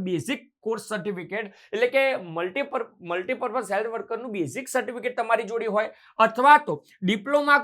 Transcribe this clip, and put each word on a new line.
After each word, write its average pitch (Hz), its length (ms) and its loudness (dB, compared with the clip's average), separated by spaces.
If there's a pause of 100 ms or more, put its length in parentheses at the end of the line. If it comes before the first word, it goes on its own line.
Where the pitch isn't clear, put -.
basic 180 340 -4 (220)
કોર્સ 214 280 -6
સર્ટિફિકેટ, 196 680 -8 (200)
એટલે 226 140 2
કે 269 300 2
મલ્ટીપર-, 185 680 -4 (160)
મલ્ટીપર્પઝ 202 720 -4
હેલ્થ 208 160 0
વર્કરનું 226 440 -6
બેઝિક 202 360 -4
સર્ટિફિકેટ 247 500 -4
તમારી 226 260 2
જોડે 226 220 -6
હોય, 214 240 0 (280)
અથવા 269 400 8
તો 170 260 -2 (220)
diploma 285 580 4